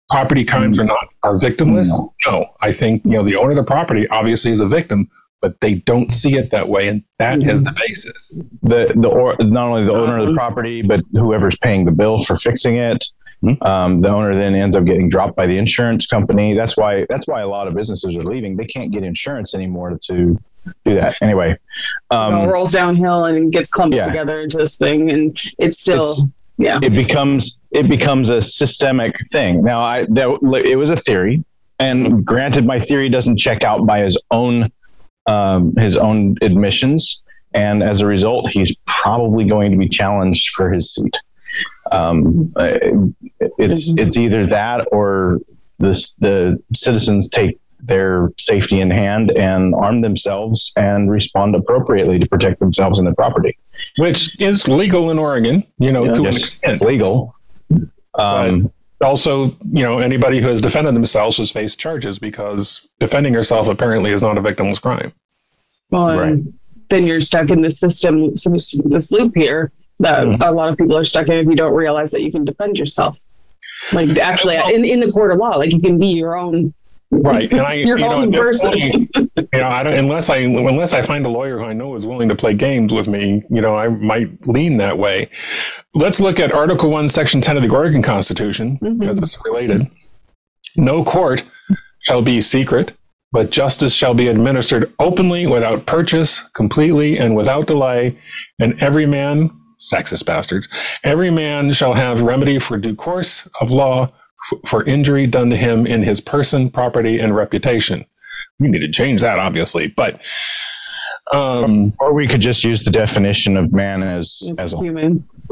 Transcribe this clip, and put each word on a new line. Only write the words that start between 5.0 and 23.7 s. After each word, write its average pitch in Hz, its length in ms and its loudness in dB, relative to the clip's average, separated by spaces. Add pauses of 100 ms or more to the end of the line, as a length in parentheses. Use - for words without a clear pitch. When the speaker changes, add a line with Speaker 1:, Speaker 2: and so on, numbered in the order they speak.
Speaker 1:
but 92 200 -4
they 139 140 0
don't 117 360 0
see 135 260 0
it 123 140 -2
that 104 180 -2
way, 101 200 0
and 104 160 -4 (140)
that 131 240 0
is - 220 2
the 98 80 -2
basis. - 640 -8 (280)
Speaker 2:
The, 117 340 2
the 117 120 4
or, 123 320 2
not 120 280 2
only 117 140 0
the 104 100 2
owner 117 240 2
of 113 80 0
the 156 60 0
Speaker 3:
Um, 160 60 0
Speaker 2:
property, 117 460 -4
but 104 180 0 (120)
whoever's 107 460 2
paying 101 260 0
the 85 80 2
bill 107 300 2
for - 120 -2
fixing 120 420 0
it. 117 280 -2 (380)
Speaker 1:
Mm-hmm. 117 240 0
Speaker 2:
Um, 92 340 2
the 95 80 2
owner 104 260 0
then 98 200 0
ends 98 200 2
up 92 120 2
getting 92 240 2
dropped 92 260 0
by 92 100 0
the 92 120 0
insurance 117 480 0
company. 104 480 0
That's 110 240 0
why, 104 320 0
that's 139 180 -6
why 127 140 -4
a 98 60 -6
lot 101 200 -6
of 85 60 -6
businesses 95 420 -6
are 82 60 -6
leaving. 98 340 -6
They 110 80 -8
can't 113 260 -10
get 101 120 -6
insurance 95 520 -8
anymore 90 440 -8 (100)
to 87 300 0 (480)
do 110 80 2
that. - 260 0
Anyway, 95 300 2
Speaker 3:
It - 80 -2 (520)
all 117 220 0
Speaker 2:
um, 196 160 0
Speaker 3:
rolls 180 240 0
downhill 175 540 2
and 160 260 2
gets - 180 0